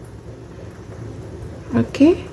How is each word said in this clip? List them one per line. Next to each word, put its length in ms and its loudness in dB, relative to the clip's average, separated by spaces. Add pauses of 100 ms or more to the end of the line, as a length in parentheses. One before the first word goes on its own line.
(1700)
Okey, 400 8 (200)